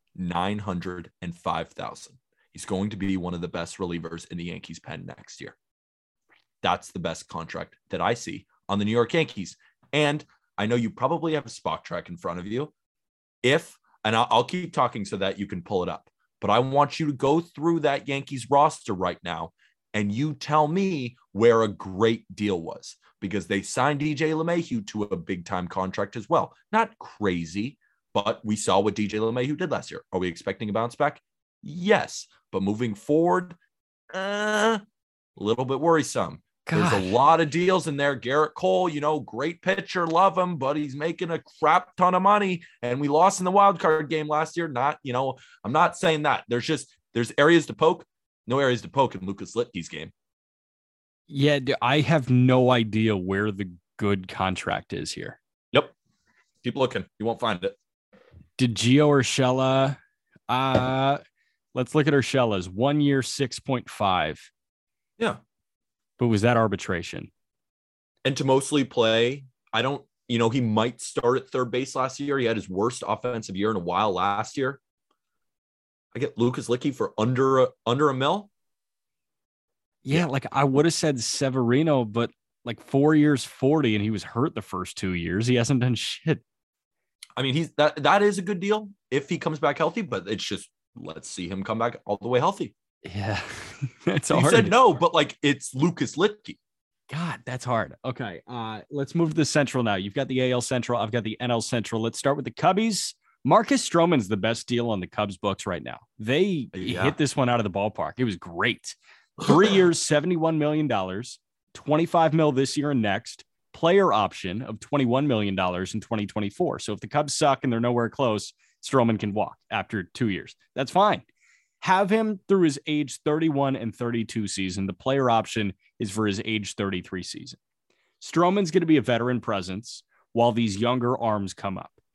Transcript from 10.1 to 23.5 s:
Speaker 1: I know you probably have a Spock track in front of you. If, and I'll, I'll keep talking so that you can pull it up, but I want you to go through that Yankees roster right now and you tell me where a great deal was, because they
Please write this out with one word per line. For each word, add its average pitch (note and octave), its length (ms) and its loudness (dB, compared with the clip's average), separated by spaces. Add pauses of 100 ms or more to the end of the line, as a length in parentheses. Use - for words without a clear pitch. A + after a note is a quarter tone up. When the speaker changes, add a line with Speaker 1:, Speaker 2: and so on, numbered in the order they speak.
Speaker 1:
I G#2 100 -2
know A#2 100 0
you A2+ 140 0
probably D#3 440 -2
have C#3+ 100 -4
a A2 60 -14
Spock - 340 -8
track F2 240 -10
in F2 80 -12
front F2 240 -8
of F2+ 60 -12
you. B2 260 -6 (720)
If, C#3+ 340 2 (280)
and A2 120 2
I'll, A#2 140 4
I'll A#2+ 140 4
keep F3 280 -6
talking A#2+ 320 -2
so G2+ 140 -8
that F#2+ 200 -2
you G2 80 -4
can F2+ 160 -10
pull F#2 200 -2
it F2 80 -4
up, - 180 -12 (320)
but G#2 100 -2
I A2+ 100 6
want C3+ 380 0
you D#3+ 80 -2
to D3 60 -2
go C#3+ 280 2
through E3 400 -2
that C#3+ 280 0
Yankees C3+ 420 -8
roster C#3+ 440 2
right F2+ 280 -4
now E2 300 -8 (400)
and G#2 180 0
you C#3+ 240 -2
tell D3+ 320 0
me D#3+ 500 -2 (160)
where A2+ 300 6
a G#2+ 60 2
great G#2 560 0 (100)
deal G2 260 -2
was, - 360 -14 (240)
because F#2 260 -4
they G2+ 160 0